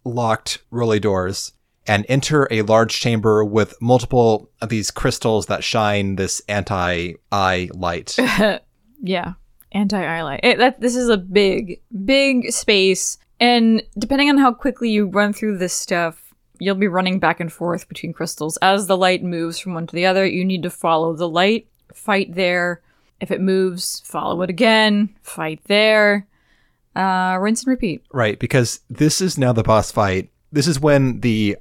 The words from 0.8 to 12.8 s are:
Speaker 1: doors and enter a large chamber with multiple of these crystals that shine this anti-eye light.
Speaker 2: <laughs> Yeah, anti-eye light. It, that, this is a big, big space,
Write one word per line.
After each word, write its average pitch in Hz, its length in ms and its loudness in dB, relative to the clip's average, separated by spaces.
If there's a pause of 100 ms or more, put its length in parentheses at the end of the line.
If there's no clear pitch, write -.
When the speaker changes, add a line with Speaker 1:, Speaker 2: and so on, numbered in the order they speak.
Speaker 1:
doors 98 540 -2 (340)
and 104 220 0
enter 139 420 2
a 110 120 0
large 110 380 2
chamber 110 440 2
with 104 380 0
multiple 120 640 2 (140)
of 113 60 -8
these 107 240 -4
crystals 113 540 -2
that 92 180 -4
shine 104 500 0
this 95 340 -4
anti-eye 92 1300 -2
light. 87 440 -6
Speaker 2:
<laughs> 214 420 0 (420)
Yeah, 180 300 -6 (400)
anti-eye 185 500 -2
light. 139 220 -8
It, 233 140 4
that, 254 220 2
this 240 140 0
is 247 140 -2
a 226 80 4
big, 190 640 0 (240)
big 262 480 2
space, 190 640 0 (220)